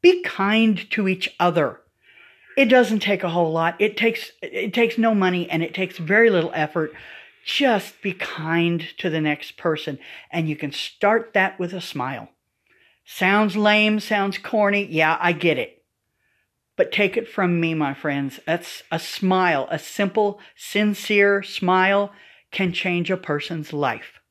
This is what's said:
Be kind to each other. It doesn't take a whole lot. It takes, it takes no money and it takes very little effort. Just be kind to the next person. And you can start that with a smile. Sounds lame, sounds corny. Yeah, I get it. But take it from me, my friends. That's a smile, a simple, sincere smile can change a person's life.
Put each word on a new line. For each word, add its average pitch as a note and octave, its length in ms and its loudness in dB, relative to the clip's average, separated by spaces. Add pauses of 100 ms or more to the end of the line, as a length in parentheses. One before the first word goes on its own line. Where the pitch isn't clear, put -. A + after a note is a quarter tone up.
Be F4+ 220 6
kind G#3+ 680 2
to G3+ 160 0
each F#3 220 -2 (100)
other. E3 420 2 (760)
It C#4 80 6
doesn't A3 340 4
take G3 240 0
a F3 60 -2
whole E3 220 0
lot. E3 280 0
It G#3 180 0
takes, A3+ 340 -2 (100)
it F#3+ 320 -6
takes A#3 240 2
no A3+ 160 4
money F3+ 360 0
and D#3+ 120 -2
it E3 120 -6
takes F#3 240 -6
very G#3 320 4
little E3+ 240 2
effort. D#3 400 -2 (500)
Just - 580 -2
be F#3+ 120 -4
kind E3 720 -2 (140)
to F3+ 120 -4
the D#3 120 -2
next D3+ 360 -4
person. D#3 420 -4 (320)
And D#3+ 180 -2
you D3 60 -4
can C#3+ 160 -8
start - 640 -2
that F#3+ 260 0
with F3+ 140 -6
a F3+ 80 -8
smile. C3 480 -8 (760)
Sounds G3 520 2
lame, G#3+ 440 4
sounds G3 380 -2
corny. G3+ 480 0
Yeah, D#3+ 340 2
I F3 140 2
get D#3 240 0
it. - 260 -8 (920)
But - 140 0
take G3+ 260 0
it A3+ 100 -6
from F3 320 0
me, E3 140 -2
my D3 200 -2
friends. C#3 520 -6
That's - 460 -6
a E3 80 -2
smile, F#3 680 0
a D#3 100 -4
simple, G3+ 600 -2 (160)
sincere G3+ 880 2
smile G3 680 2 (400)
can F#3 220 -2
change F3 380 -2
a F3+ 60 0
person's D3+ 560 -6
life. C3 460 -4 (100)